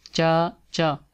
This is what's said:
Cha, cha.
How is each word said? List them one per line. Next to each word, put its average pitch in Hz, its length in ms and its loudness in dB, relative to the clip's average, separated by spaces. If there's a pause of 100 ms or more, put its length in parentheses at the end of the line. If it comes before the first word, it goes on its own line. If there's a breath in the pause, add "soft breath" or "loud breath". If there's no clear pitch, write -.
(120)
Cha, 165 440 0 (140)
cha. 156 300 -2 (140)